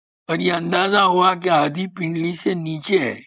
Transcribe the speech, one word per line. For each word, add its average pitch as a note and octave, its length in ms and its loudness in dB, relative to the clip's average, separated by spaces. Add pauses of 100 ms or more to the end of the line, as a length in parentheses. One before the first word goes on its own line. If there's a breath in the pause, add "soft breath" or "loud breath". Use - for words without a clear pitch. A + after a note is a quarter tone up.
(260)
اور E3 120 -4
یہ F3+ 140 0
اندازہ F3 440 0
ہوا F#3 380 4
کہ F3 140 -4
آدھی D3+ 380 2
پنڈلی E3+ 460 -4
سے F#3 220 -2
نیچے D#3+ 440 -2
ہے۔ A2+ 280 -2